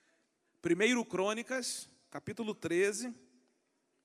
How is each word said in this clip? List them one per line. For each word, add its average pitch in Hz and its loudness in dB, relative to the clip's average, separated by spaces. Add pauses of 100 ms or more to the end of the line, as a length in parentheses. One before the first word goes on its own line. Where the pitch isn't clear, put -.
(600)
Primeiro 220 4
Crônicas, 226 -4 (220)
capítulo 214 -6
treze, 202 0 (920)